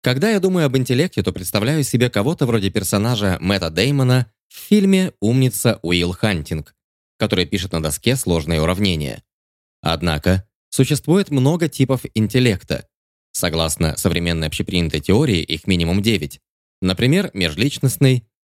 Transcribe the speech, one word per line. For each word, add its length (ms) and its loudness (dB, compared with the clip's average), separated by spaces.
Когда 300 0
я 80 2
думаю 260 2
об 120 0
интеллекте, 440 0
то 120 -2
представляю 500 -2
себе 260 2
кого-то 360 0
вроде 240 0
персонажа 720 0
Мэтта 280 -2
Деймона 640 2
в 100 -20
фильме 640 2
"Умница" 640 2
Уилл 320 0
Хантинг, 600 -4
который 280 0
пишет 280 -6
на 100 -2
доске 320 -2
сложные 460 -2
уравнения. 600 -2
Однако, 680 -2
существует 600 0
много 360 2
типов 460 -2
интеллекта. 760 -2
Согласно 640 -2
современной 500 -2
общепринятой 540 -2
теории, 400 2
их 260 -6
минимум 340 2
девять. 380 -2
Например, 520 2
межличностный, 920 0